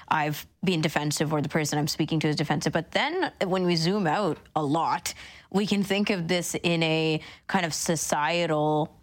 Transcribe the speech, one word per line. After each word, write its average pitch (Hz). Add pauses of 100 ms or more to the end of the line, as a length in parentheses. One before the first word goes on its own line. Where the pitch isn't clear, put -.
I've 151 (160)
been 175
defensive 151
or 147
the 139
person 151
I'm 147
speaking 160
to 156
is 147
defensive. 156
But 165
then 302 (140)
when 185
we 175
zoom 175
out 170 (180)
a 156
lot, 147 (360)
we 196
can 202
think 196
of 175
this 175
in 170
a 160 (260)
kind 180
of 156
societal, 156